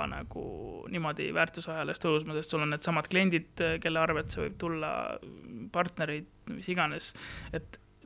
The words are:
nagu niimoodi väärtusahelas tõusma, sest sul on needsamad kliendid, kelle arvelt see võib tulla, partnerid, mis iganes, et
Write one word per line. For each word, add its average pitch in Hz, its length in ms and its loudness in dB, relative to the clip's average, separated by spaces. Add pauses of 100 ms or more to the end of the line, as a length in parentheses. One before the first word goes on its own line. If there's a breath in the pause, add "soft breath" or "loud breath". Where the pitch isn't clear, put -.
nagu - 360 -6 (480)
niimoodi 160 440 -2
väärtusahelas 160 640 0
tõusma, 156 380 4
sest 156 160 0
sul 151 100 2
on 147 80 2
needsamad 151 400 2
kliendid, 180 520 4 (180)
kelle 160 180 2
arvelt 160 320 2
see - 140 0
võib 196 140 -6
tulla, 160 320 0 (800)
partnerid, 170 580 0 (180)
mis - 240 -6
iganes, 156 400 2 (400 loud breath)
et - 280 -6 (260)